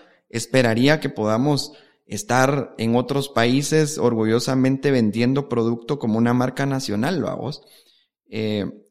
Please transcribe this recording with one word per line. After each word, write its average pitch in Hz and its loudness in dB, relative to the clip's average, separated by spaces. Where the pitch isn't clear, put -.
esperaría 123 2
que - -4
podamos 117 0
estar 127 0
en 117 0
otros 135 -2
países 143 0
orgullosamente 123 0
vendiendo 123 0
producto 117 -2
como 113 -2
una 117 2
marca 127 -2
nacional, 131 -4
¿va - -4
vos? - -8
Eh, 107 -2